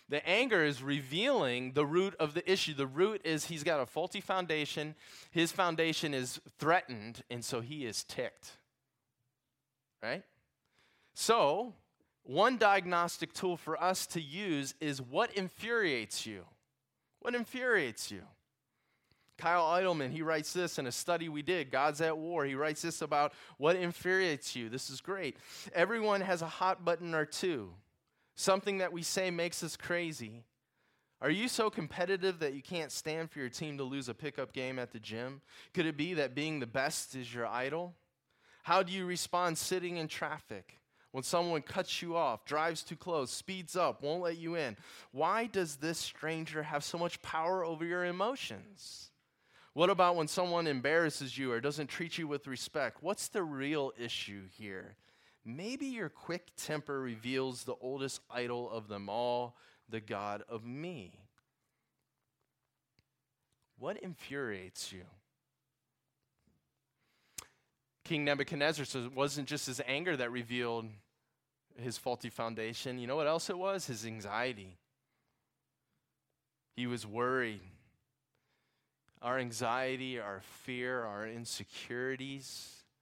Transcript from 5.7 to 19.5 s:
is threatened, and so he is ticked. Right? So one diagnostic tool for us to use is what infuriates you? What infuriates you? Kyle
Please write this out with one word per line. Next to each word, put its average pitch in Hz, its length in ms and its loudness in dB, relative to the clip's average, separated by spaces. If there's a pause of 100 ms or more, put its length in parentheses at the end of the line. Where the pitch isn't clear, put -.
is 127 280 -2 (180)
threatened, 123 720 2
and 120 140 -6
so 123 160 -2
he 135 260 -6
is 107 160 -4
ticked. - 540 -8 (1500)
Right? 135 220 -4 (920)
So 208 600 4 (500)
one 208 320 6
diagnostic 180 760 4
tool 180 240 0
for 156 240 -4
us 185 280 2
to 175 120 -4
use 151 600 -2
is 143 200 -2
what 147 340 0
infuriates 185 920 0
you? 98 200 -8 (760)
What 240 160 -2
infuriates 226 760 0
you? 98 120 -10 (1160)
Kyle 170 260 4